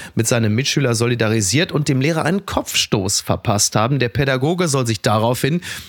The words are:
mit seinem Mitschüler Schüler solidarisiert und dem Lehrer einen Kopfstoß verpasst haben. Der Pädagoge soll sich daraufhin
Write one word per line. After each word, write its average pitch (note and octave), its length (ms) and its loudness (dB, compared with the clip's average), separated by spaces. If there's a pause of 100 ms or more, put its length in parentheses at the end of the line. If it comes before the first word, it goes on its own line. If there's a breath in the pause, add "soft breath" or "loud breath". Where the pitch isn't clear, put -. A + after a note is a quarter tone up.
(140 loud breath)
mit A2+ 120 0
seinem A2+ 280 2
Mitschüler B2+ 160 0
Schüler C3 240 2
solidarisiert A2+ 800 0
und D3 160 0
dem C3 120 2
Lehrer D#3+ 240 0
einen F#3+ 220 0
Kopfstoß - 760 -2
verpasst G#2 560 0
haben. A#2+ 220 2
Der B2 100 0
Pädagoge C#3+ 600 0
soll C3+ 180 0
sich A2+ 140 -2
daraufhin B2 600 0 (280 loud breath)